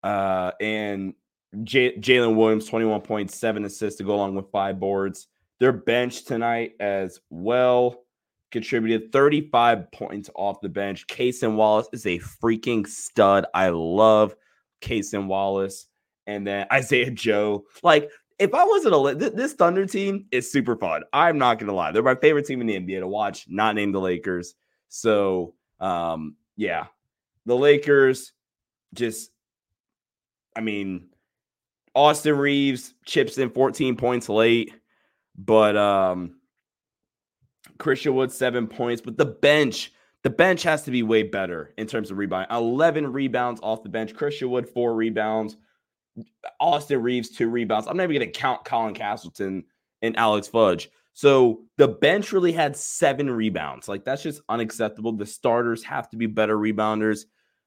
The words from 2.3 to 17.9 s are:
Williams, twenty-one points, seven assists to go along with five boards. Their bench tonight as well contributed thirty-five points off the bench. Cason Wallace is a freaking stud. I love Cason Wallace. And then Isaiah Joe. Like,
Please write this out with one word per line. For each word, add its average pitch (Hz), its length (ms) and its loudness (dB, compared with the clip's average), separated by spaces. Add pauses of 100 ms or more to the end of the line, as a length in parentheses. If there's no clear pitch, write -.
Williams, 110 300 4
twenty-one 110 360 -2
points, 104 360 -6
seven 104 260 -2
assists 101 360 -8
to 98 40 -8
go 101 120 0
along 98 180 -2
with 98 180 -8
five 98 280 -2
boards. 98 480 -4 (320)
Their 127 120 6
bench 123 540 -2
tonight 117 540 -4
as 98 400 -4 (100)
well 123 760 2 (440)
contributed 113 640 -2
thirty-five 135 800 2
points - 420 -12
off 98 280 -6
the 101 80 -6
bench. 98 360 -6
Cason 123 480 -2
Wallace 107 400 4
is - 140 -8
a 87 100 0
freaking 113 720 -2
stud. 98 640 4
I 95 160 2
love 101 640 4 (460)
Cason 101 460 -4
Wallace. 98 580 -4 (400)
And 101 220 -8
then 98 240 -4
Isaiah 127 400 0
Joe. 104 540 -2 (180)
Like, 151 260 4 (300)